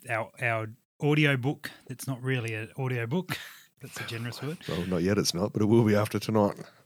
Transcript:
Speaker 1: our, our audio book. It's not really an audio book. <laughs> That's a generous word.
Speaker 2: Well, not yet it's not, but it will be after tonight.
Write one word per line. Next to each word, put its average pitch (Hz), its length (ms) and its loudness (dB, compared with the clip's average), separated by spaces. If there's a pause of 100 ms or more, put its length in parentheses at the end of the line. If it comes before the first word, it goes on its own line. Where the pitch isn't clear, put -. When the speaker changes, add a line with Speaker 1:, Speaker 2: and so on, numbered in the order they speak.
Speaker 1:
our, 113 220 -2 (100)
our 113 280 0 (340)
audio 147 340 4
book. 135 360 -4 (160)
It's 127 200 -12
not 127 160 -6
really 123 320 -2
an 110 220 -8
audio 127 300 -2
book. 180 360 -4
<laughs> - 380 -20
That's - 180 -14
a 113 40 -8
generous 117 380 -8
word. 151 180 -8 (100)
Speaker 2:
Well, 87 160 -4
not 92 160 0
yet 98 160 2
it's - 160 2
not, 90 180 0
but 104 120 0
it - 20 2
will 113 180 6
be 107 120 6
after 104 240 2
tonight. 107 360 2 (300)